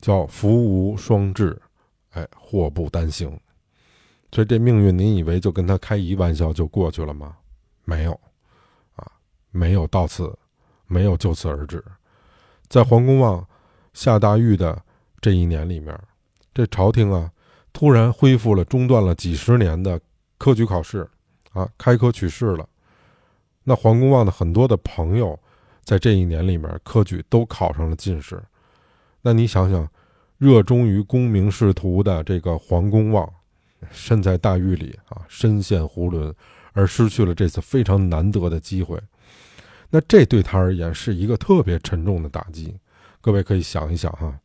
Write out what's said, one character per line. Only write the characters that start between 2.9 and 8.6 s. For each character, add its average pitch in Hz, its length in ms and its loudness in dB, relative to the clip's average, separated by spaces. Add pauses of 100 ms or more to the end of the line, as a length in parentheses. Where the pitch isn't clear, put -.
行”。 76 300 -10 (920)
所 110 100 0
以 107 40 0
这 113 120 0
命 113 240 4
运， 95 140 4
您 104 180 2
以 90 80 -2
为 82 160 -2
就 90 140 -2
跟 87 140 -2
他 95 120 0
开 - 180 -6
一 95 200 -4
玩 87 180 0
笑 80 180 -2
就 80 140 -2
过 85 240 -2
去 80 140 -8
了 73 100 -10
吗？ 73 220 -18 (480)
没 80 200 -4
有 80 140 -4 (800)